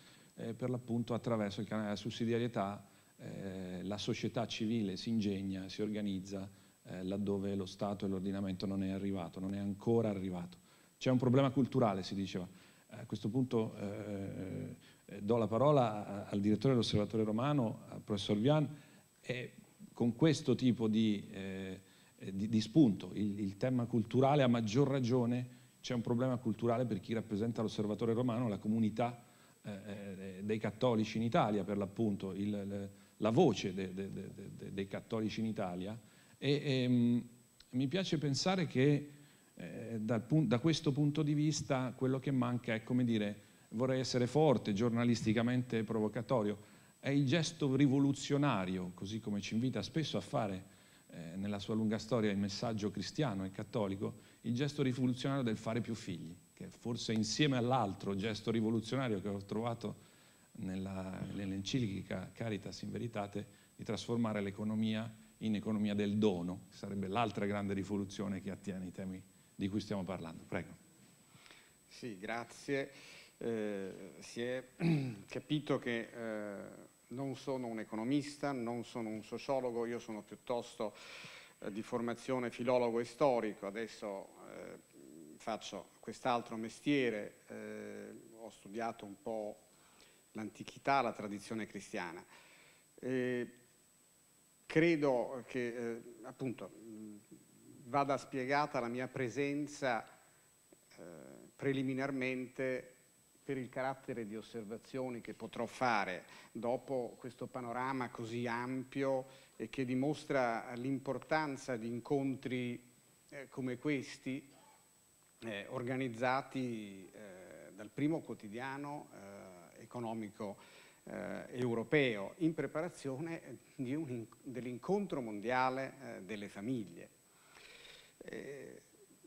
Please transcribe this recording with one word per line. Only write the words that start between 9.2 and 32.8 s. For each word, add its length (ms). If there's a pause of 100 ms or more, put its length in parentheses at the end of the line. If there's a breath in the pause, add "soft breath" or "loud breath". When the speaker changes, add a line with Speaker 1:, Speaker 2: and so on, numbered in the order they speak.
Speaker 1:
non 140
è 40
ancora 500
arrivato. 500 (380 soft breath)
C'è 140
un 80
problema 320
culturale, 520
si 120
diceva. 340 (420 soft breath)
A 140
questo 240
punto, 480
eh, 1000 (280 soft breath)
eh, 180
do 140
la 100
parola 600
a, 240
al 100
direttore 340
dell'Osservatorio 500
Romano, 640
al 120
professor 380
Vian, 280 (540 loud breath)
e 320 (400)
con 220
questo 400
tipo 340
di, 420
eh, 500 (520 soft breath)
di, 160
di 120
spunto, 540
il, 240
il 180
tema 280
culturale, 580
a 60
maggior 400
ragione 680 (240 loud breath)
c'è 140
un 60
problema 360
culturale 500
per 140
chi 120
rappresenta 500
l'Osservatorio 520
Romano, 340
la 100
comunità, 640 (400 soft breath)
eh, 80
eh, 720
dei 160
cattolici 600
in 60
Italia, 400
per 120
l'appunto, 560
il, 180
le, 400 (280 soft breath)